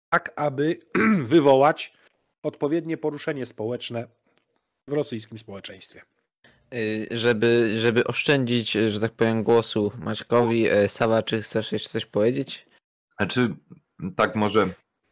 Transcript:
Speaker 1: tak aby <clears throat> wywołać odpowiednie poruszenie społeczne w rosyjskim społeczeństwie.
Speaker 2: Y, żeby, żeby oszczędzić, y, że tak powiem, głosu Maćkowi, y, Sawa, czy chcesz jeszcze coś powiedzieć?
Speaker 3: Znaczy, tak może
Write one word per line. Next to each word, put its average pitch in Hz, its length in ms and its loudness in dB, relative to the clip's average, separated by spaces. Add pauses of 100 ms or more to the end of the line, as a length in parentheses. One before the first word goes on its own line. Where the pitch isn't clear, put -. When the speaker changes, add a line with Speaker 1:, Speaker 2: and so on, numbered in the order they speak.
Speaker 1:
tak - 260 -2
aby 147 440 -2 (220)
<clears throat> 185 320 2
wywołać 143 600 4 (500)
odpowiednie 156 540 -4
poruszenie 147 480 -6
społeczne 117 640 -8 (800)
w 135 60 -6
rosyjskim 117 460 -6
społeczeństwie. 98 640 -18 (720)
Speaker 2:
Y, 110 380 -4
żeby, 117 680 2
żeby 117 260 2
oszczędzić, 123 720 0
y, 107 160 2
że 104 80 -4
tak 110 120 -2
powiem, 113 320 0
głosu 110 560 2
Maćkowi, 113 720 0
y, 101 180 4
Sawa, 113 340 0
czy 110 180 -4
chcesz 107 300 -6
jeszcze - 180 -6
coś 113 160 -6
powiedzieć? 127 600 -2 (500)
Speaker 3:
Znaczy, 104 380 0 (600)
tak 107 200 0
może 104 320 2 (440)